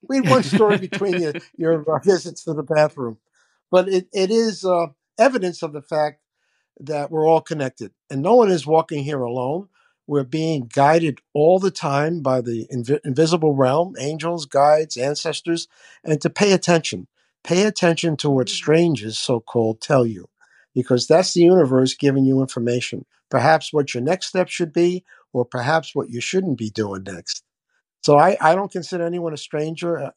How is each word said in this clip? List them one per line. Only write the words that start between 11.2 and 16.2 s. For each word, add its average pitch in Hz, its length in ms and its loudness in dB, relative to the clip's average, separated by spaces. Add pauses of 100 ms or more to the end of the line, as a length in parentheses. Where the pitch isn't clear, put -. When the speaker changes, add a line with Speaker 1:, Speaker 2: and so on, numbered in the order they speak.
Speaker 1:
all 165 240 4
the 190 120 -2
time 151 520 -2
by 131 180 0
the 117 340 -6
invi-, 127 300 -2
invisible 156 500 2
realm, 139 440 0
angels, 156 480 -6
guides, 151 500 2
ancestors, 147 720 -4 (360)
and 151 180 0